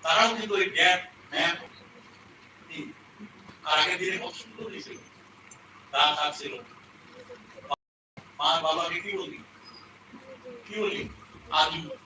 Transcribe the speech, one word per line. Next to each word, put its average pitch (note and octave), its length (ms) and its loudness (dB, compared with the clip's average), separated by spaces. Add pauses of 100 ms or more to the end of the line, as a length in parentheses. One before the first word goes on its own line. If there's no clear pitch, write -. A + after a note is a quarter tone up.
তারাও E3 340 6
কিন্তু G#3 220 -4
ওই F#3 60 4 (100)
জ্ঞান, F3+ 240 6 (320)
ম্যাপ, - 260 0 (1080)
কি? - 120 -12 (880)
আর D#3 140 4
আগের F3 200 2
দিনে F#3 220 -2
কত - 180 -10
সুন্দর - 300 -14
হয়েছিল। - 260 -14 (960)
রাত D3 260 4
থাকছিল। C#3+ 340 -2 (1900)
মা, D#3+ 100 2 (160)
বাবাকে E3+ 380 2
কি G3+ 160 -8
বলি? - 200 -10 (1300)
কি - 80 -14 (100)
বলি? G3 180 0 (600)
আজু। E3+ 200 2 (240)